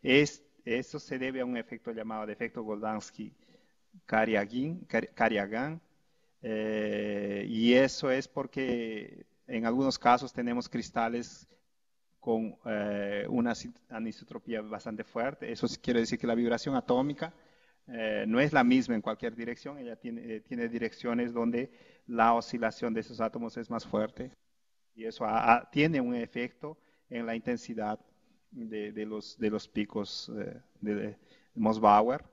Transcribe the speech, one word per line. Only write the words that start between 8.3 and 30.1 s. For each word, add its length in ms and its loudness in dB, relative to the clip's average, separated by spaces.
en 180 -4
algunos 320 2
casos 360 4
tenemos 360 -4
cristales 760 -4
con, 460 -2
eh, 640 -2
una 240 0
si-, 180 -8
anisotropía 720 -8
bastante 420 -10
fuerte. 480 -6
Eso 160 -2
sí 100 -4
quiere 220 2
decir 180 0
que 80 -4
la 80 2
vibración 420 0
atómica, 560 0
eh, 400 -2
no 120 4
es 120 4
la 120 6
misma 320 4
en 60 0
cualquier 340 -4
dirección. 420 -10
Ella 180 -12
tiene, 400 -10
eh, 60 -10
tiene 260 -4
direcciones 680 -2
donde 360 0
la 260 6
oscilación 600 -2
de 60 -2
esos 200 -8
átomos 360 -4
es 120 -10
más 160 -6
fuerte. 460 -4
Y 100 -12
eso 200 -6
ha, 280 6
ha, 160 4
tiene 320 2
un 140 -2
efecto 640 -6
en 160 -6
la 80 -4
intensidad 640 -4
de, 420 -8
de 140 -6
los, 320 -10
de 140 0
los 160 -4
picos, 680 -4